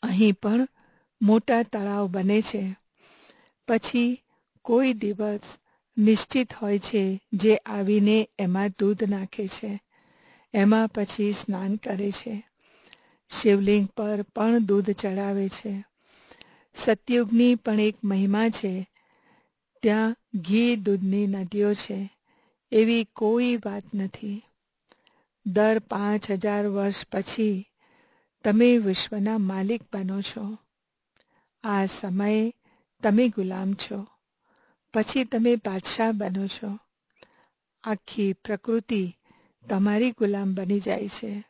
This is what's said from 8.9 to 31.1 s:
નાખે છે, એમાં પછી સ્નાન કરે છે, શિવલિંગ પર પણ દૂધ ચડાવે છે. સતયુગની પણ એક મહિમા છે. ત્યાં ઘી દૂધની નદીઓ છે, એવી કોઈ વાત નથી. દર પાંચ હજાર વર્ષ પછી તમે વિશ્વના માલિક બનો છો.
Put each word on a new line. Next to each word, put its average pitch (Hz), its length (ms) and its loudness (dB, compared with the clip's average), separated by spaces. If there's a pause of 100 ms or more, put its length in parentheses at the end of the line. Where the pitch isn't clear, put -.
નાખે 196 440 -4
છે, 202 340 -10 (720)
એમાં 220 340 4
પછી 208 440 -2
સ્નાન 196 440 -4
કરે 202 360 -4
છે, 214 320 -10 (880)
શિવલિંગ 202 580 2
પર 208 340 -4
પણ 226 380 0
દૂધ 202 320 2
ચડાવે 196 580 -2
છે. 196 340 -8 (920)
સતયુગની 240 800 4
પણ 214 240 0
એક 214 240 2
મહિમા 202 460 2
છે. 190 400 -6 (920)
ત્યાં 220 340 2 (180)
ઘી 220 420 2
દૂધની 196 520 0
નદીઓ 196 460 0
છે, 196 360 -8 (600)
એવી 226 320 4
કોઈ 233 520 0
વાત 202 280 -8 (120)
નથી. 202 500 -6 (1000)
દર 214 340 2
પાંચ 208 520 -4
હજાર 202 340 -2
વર્ષ 202 460 -2
પછી 202 540 -2 (800)
તમે 240 340 6
વિશ્વના 208 600 -2
માલિક 196 440 -2 (120)
બનો 196 280 -4
છો. 214 360 -10 (1080)